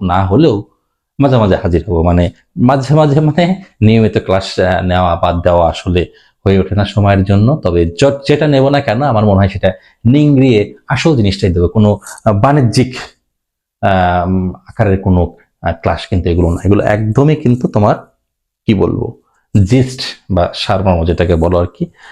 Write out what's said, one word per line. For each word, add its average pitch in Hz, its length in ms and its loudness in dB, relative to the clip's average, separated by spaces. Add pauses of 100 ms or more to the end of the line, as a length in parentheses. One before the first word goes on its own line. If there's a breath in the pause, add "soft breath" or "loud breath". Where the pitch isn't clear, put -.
না 92 240 0
হলেও 107 380 2 (560)
মাঝে 131 160 2
মাঝে 98 200 2
হাজির 87 320 -2
হব, 82 140 0
মানে 87 280 2 (260 soft breath)
মাঝে 135 380 0
মাঝে 151 260 2
মানে 170 420 0 (180 loud breath)
নিয়মিত 110 380 2
ক্লাস, 95 400 -2
আহ, 92 220 0
নেওয়া 90 360 0
বাদ 87 260 -2
দেওয়া 87 260 2
আসলে 87 380 -2 (400 soft breath)
হয়ে 95 120 2
ওঠে 92 160 -2
না 101 100 0
সময়ের 98 400 0
জন্য। 104 320 2
তবে 87 300 0
য-, 139 320 0 (100)
যেটা 147 200 0
নেব 135 200 2
না 143 120 0
কেন, 110 220 -2
আমার 110 220 0
মনে 98 120 2
হয় 98 120 2
সেটা 98 240 -2 (320 loud breath)
নিংড়িয়ে 131 680 2 (120)
আসল 139 300 0
জিনিসটাই 98 340 0
দেবো। 87 180 0
কোনো, 104 300 0 (260 loud breath)
আহ, 101 160 0
বাণিজ্যিক, 127 560 0 (840)
আম, 92 720 0 (140)
আকারের - 340 -2
কোনো, 90 360 0 (260 soft breath)
আহ, 87 100 -2
ক্লাস 82 340 -6
কিন্তু 90 240 -2
এগুলো 85 200 0
না। 85 140 -4
এগুলো 98 200 2
একদমই 110 520 0
কিন্তু 120 320 0
তোমার, 110 260 0 (720)
কি 113 80 2
বলবো, - 460 -4 (440)
জিস্ট 127 360 0 (300)
বা 90 240 0
সারমর্ম 95 500 -2
যেটাকে 85 320 0
বলো 85 220 0
আর 87 80 0
কি, - 200 -10 (260 loud breath)